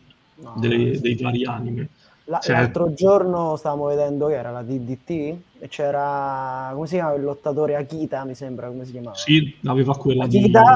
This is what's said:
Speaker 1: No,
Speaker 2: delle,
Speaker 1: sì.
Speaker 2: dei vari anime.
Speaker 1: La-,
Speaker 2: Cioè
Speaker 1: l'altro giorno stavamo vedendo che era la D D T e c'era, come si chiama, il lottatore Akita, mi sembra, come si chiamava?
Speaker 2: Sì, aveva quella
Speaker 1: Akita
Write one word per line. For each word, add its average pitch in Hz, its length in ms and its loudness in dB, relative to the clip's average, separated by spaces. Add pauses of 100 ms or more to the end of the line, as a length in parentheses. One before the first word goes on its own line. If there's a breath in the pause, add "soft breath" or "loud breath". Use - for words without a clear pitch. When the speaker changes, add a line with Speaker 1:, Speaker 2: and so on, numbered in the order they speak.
(360)
Speaker 1:
No, 120 160 -20
Speaker 2:
delle, 117 420 0
Speaker 1:
sì. - 80 -4
Speaker 2:
dei 120 140 0
vari 123 300 -2
anime. 120 440 -6 (360 soft breath)
Speaker 1:
La-, 165 140 -4
Speaker 2:
Cioè - 80 -8
Speaker 1:
l'altro 147 460 0
giorno 180 640 2
stavamo 147 300 -4
vedendo 143 400 0
che 151 80 0
era 120 160 -6
la 120 100 -10
D 123 180 -6
D 123 240 -8
T - 60 -14 (500)
e 147 80 -16
c'era, 139 1080 -4
come 151 140 -6
si 147 80 -8
chiama, 165 200 0
il 143 80 -2
lottatore 143 520 -2
Akita, 143 480 -6
mi 131 120 -10
sembra, 127 320 -12
come 127 180 -12
si 127 60 -16
chiamava? 120 320 -12
Speaker 2:
Sì, 151 420 2
aveva 135 300 2
quella 131 300 0
Speaker 1:
Akita 202 360 6 (140)